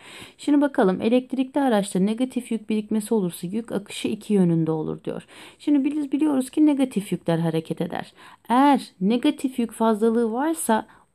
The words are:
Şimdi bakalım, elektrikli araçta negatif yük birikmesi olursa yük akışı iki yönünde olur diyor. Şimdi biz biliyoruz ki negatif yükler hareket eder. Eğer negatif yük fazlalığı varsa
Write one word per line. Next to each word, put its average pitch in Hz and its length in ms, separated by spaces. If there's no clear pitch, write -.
Şimdi 285 240
bakalım, 226 400
elektrikli 254 580
araçta 208 400
negatif 233 520
yük 220 180
birikmesi 214 440
olursa 180 340
yük 220 240
akışı - 360
iki 214 260
yönünde 165 380
olur 160 320
diyor. - 220
Şimdi 285 260
biz 294 260
biliyoruz 277 380
ki 311 160
negatif 262 460
yükler 170 280
hareket 165 420
eder. - 320
Eğer 254 320
negatif 247 580
yük 226 120
fazlalığı 226 600
varsa 262 540